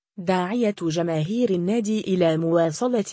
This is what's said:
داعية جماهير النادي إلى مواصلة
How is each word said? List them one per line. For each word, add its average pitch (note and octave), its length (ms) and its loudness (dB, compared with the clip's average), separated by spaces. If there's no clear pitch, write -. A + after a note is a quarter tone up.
داعية F#3+ 640 0
جماهير E3+ 680 0
النادي G3+ 500 0
إلى E3+ 380 2
مواصلة E3+ 760 0